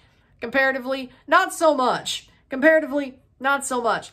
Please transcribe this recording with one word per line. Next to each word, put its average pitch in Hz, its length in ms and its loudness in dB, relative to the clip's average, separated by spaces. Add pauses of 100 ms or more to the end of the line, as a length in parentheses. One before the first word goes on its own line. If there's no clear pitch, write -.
(400)
comparatively, 262 720 -2 (160)
not 349 260 2
so 311 220 4
much. - 520 -2 (220)
Comparatively, 285 680 0 (180)
not 277 260 0
so 247 160 -4
much. 202 320 -2